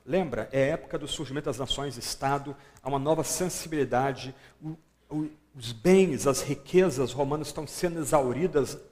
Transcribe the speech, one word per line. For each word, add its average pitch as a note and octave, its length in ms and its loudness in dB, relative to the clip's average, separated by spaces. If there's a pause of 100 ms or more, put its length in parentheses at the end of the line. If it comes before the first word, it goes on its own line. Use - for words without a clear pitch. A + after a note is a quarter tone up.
Lembra? C#3+ 440 -2
É C3+ 140 4
a - 40 2
época D#3+ 300 -4
do D3 80 -8
surgimento C#3+ 380 -6
das G#2 140 -4
nações-estado, C3+ 1000 -4 (260)
há C3 60 -6
uma C#3 100 0
nova D#3 240 2
sensibilidade, C3+ 1120 -2 (260)
o, D#3 160 -10 (340)
o, D3+ 200 -4 (240)
os A#2+ 160 -10
bens, E3 560 4
as C3+ 140 4
riquezas C#3 720 2
romanas C#3+ 360 -2
estão D3+ 180 -8
sendo E3 340 -4
exauridas C#3+ 760 2 (140)